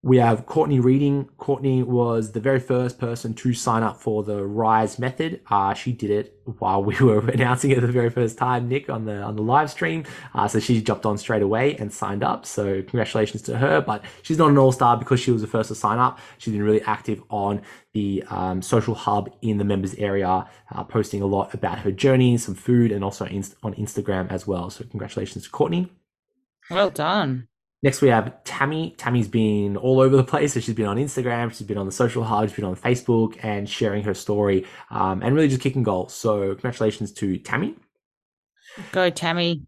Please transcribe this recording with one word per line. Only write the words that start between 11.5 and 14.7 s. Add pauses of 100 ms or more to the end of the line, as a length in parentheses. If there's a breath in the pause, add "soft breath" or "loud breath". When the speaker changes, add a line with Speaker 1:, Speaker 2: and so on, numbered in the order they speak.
Speaker 1:
and
signed
up.
So
congratulations
to
her,
but (180 loud breath)
she's
not
an
all-star